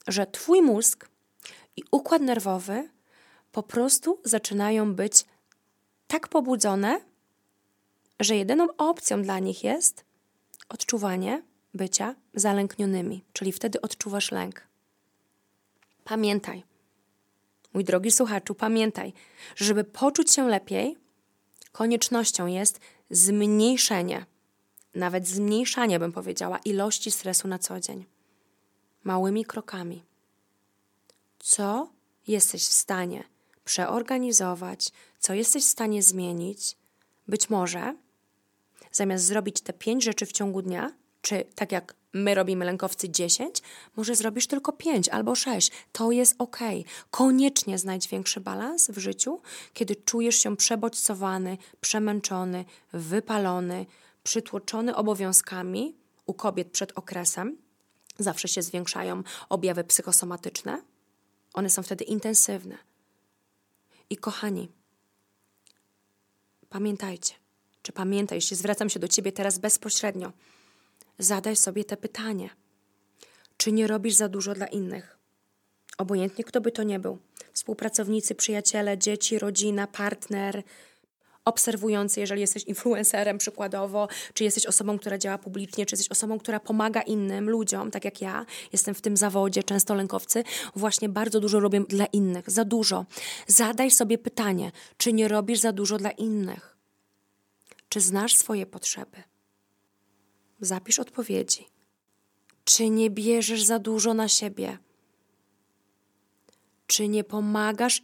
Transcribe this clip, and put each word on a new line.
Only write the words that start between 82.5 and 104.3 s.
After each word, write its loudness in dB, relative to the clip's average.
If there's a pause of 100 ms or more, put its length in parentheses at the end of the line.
influencerem 0
przykładowo, -2 (260)
czy 0
jesteś 2
osobą, 2
która -4
działa -2
publicznie, -6
czy -4
jesteś -2
osobą, -2
która -2
pomaga 2
innym 0
ludziom, 0
tak -8
jak -6
ja, -6 (260)
jestem 0
w -14
tym 0
zawodzie, 2
często 2
lękowcy, 0 (320)
właśnie 0
bardzo 2
dużo 4
robię 4
dla 2
innych, 2
za 4
dużo. 0 (420)
Zadaj 4
sobie 4
pytanie, -2 (240)
czy 2
nie 4
robisz 2
za 2
dużo -2
dla -2
innych? -4 (1120)
Czy -2
znasz 4
swoje 2
potrzeby? -8 (1400)
Zapisz -2
odpowiedzi. -2 (960)
Czy 4
nie 4
bierzesz 2
za 4
dużo 2
na 0
siebie? -2 (2000)